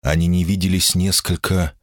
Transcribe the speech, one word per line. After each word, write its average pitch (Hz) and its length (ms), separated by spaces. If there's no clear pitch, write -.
Они 80 240
не 87 180
виделись 92 500
несколько 90 880